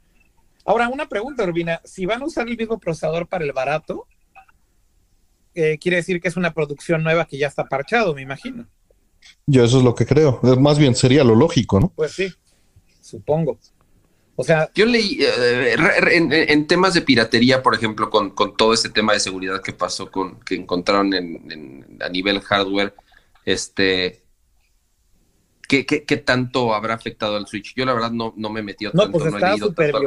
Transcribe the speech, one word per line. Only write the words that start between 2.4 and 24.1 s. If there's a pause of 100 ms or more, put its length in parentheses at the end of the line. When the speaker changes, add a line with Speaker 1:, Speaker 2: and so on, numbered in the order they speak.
Speaker 1:
el
mismo
procesador
para
el
barato, (1500)
eh,
quiere
decir
que
es
una
producción
nueva
que
ya
está
parchado,
me
imagino. (760)
Speaker 2:
Yo
eso
es
lo
que
creo.
Eh,
más
bien
sería
lo
lógico,
¿no?
Speaker 1:
Pues
sí, (680)
supongo. (800)
O
sea
Speaker 3:
Yo
leí,
eh,
re-,
re-,
en,
en,
en
temas
de
piratería,
por
ejemplo,
con,
con
todo
este
tema
de
seguridad
que
pasó
con,
que
encontraron
en,
en,
a
nivel
hardware, (500)
este, (1500)